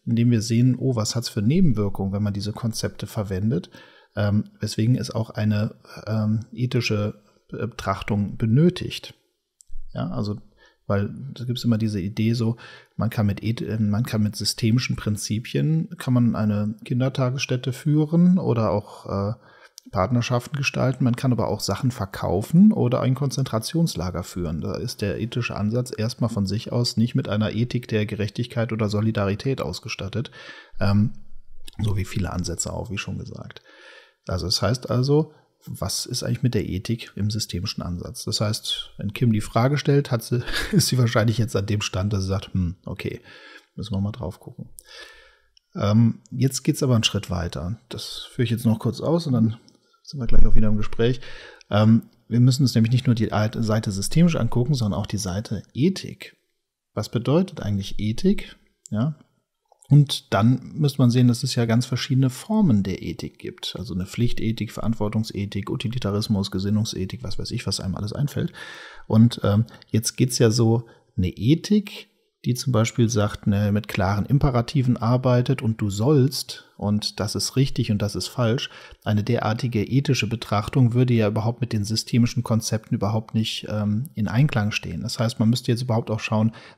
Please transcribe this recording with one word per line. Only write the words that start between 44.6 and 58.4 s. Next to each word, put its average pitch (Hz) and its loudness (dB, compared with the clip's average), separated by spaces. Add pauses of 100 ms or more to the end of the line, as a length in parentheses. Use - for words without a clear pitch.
Ähm, 110 2 (100)
jetzt 131 -2
geht's 151 0
aber 127 4
einen 110 2
Schritt - -4
weiter. 87 -6 (100)
Das - -12
führe 123 -2
ich 107 -2
jetzt 110 -2
noch 113 4
kurz - -4
aus 165 0
und 131 0
dann 113 2 (460)
sind - -12
wir 113 -2
gleich 113 12
auch 110 12
wieder 110 12
im 107 6
Gespräch. 117 2 (500)
Ähm, 110 6 (240)
wir 117 2
müssen 127 6
uns 123 2
nämlich 113 4
nicht 123 2
nur 120 4
die 110 0
Al-, 107 0 (120)
Seite 107 0
systemisch 156 4
angucken, 123 2
sondern 104 0
auch 98 -4
die 104 -4
Seite 98 -6 (100)
Ethik. - -4 (560)
Was 101 -6
bedeutet 143 0
eigentlich 98 -4
Ethik? 117 0 (340)